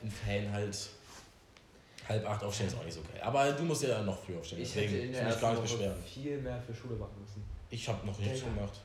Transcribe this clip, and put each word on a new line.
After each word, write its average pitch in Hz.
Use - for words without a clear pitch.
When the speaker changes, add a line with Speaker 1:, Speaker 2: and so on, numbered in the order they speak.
Speaker 1:
in 110
Ferien 101
halt 104
halb 110
acht 104
aufstehen -
ist -
auch 78
nicht 82
so 80
geil. -
Aber 139
du 143
musst 143
ja 117
noch 98
früh 90
aufstehen, 87
Speaker 2:
Ich 120
Speaker 1:
deswegen 104
Speaker 2:
hätte 120
in 127
der 120
Speaker 1:
will 117
ich 117
gar 113
Speaker 2:
ersten 117
Speaker 1:
nicht 117
Speaker 2:
Woche 107
Speaker 1:
beschweren. 92
Speaker 2:
viel 143
mehr 123
für 117
Schule 117
machen 101
müssen. 104
Speaker 1:
Ich 117
hab 104
noch 101
nichts 107
Speaker 2:
Digga, 120
Speaker 1:
gemacht. 101